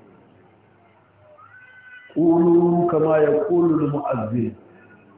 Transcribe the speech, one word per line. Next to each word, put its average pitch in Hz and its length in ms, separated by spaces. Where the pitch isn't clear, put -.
"Qulu 170 720
kama 156 320
yaqulu 156 600
al-mu'azzin." 123 760